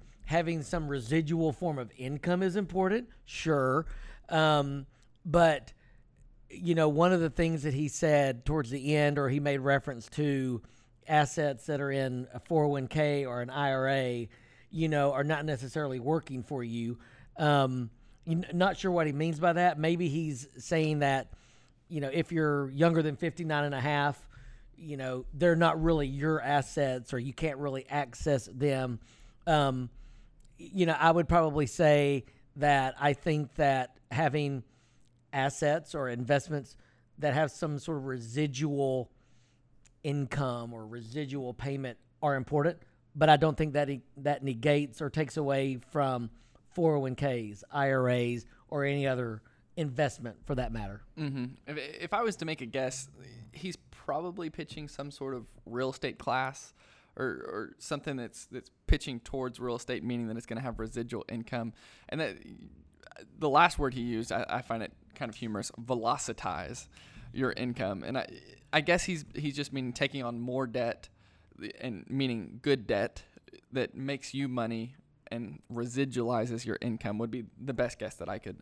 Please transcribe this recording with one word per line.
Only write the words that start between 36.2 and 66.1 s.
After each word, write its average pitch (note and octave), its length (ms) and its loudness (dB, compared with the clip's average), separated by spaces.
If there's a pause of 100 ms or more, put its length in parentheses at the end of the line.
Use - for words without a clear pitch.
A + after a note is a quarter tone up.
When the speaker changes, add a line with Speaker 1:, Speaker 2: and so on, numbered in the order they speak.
Speaker 1:
that C#3+ 160 0
have D3 180 2
some D3+ 260 -4
sort D3+ 200 -6
of C3+ 80 -6
residual C3 1080 -2 (920)
income C3 680 -2
or A2 140 -12
residual B2 680 -6
payment C#3 440 -6 (240)
are C#3+ 140 2
important, D3 420 2 (380)
but D3+ 120 6
I D3+ 80 12
don't D3+ 220 2
think D#3 160 0
that C#3+ 160 2
e-, C#3 140 -4 (120)
that C#3 300 -2
negates C#3 560 2
or D3 80 -4
takes D3+ 260 -2
away C3+ 440 0 (120)
from C3 380 0 (440)
four D#3+ 220 4
oh C#3+ 60 2
one C3 140 -2
Ks, A#2 540 -2
I C#3 220 2
R C3 160 4
As, A#2+ 380 2 (240)
or C#3+ 160 -2
any C#3 220 0
other A#2+ 340 -2 (360)
investment C3+ 580 -2 (100)
for D3 80 -4
that B2 200 -2
matter. G#2 280 -8 (160)
Speaker 2:
Mm-hmm. C#3 280 -4 (200)
If, D3+ 120 -8
if D3+ 360 -8
I G#3+ 100 0
was G#3+ 140 0
to E3 80 -6
make D#3 140 -4
a C3 60 -8
guess, C3 420 -4 (460)
he's E3 240 -10 (120)
probably E3+ 600 -4
pitching D3+ 400 -10
some C#3+ 220 -10
sort C3+ 220 -8
of A#2+ 120 -8 (200)
real B2+ 260 -2
estate - 280 -6
class C3 540 -4 (420)
or, C3 100 -4
or G2 520 -6
something C#3+ 400 -8
that's, - 300 -12
that's B2 220 -14 (180)
pitching C3 340 0
towards B2+ 400 -8
real A#2+ 160 -4
estate, A#2+ 260 -6
meaning A#2+ 240 -4
that A2 80 -6
it's A2+ 100 -10
gonna A#2 160 -8
have A#2+ 160 -8
residual A2+ 520 -8
income. A#2 420 -6 (380)
And D3 100 -6
that, C3 160 -6 (1040)
the D#3 100 2
last D3+ 300 6
word C3+ 140 2
he B2+ 80 -4
used, A#2 320 -2
I, G#2 160 -2
I G#2+ 120 -2
find A2+ 220 -6
it - 80 -10 (240)
kind B2+ 140 -6
of G#2+ 60 -14
humorous, G#2+ 420 -6
velocitize A2+ 1120 -4 (420)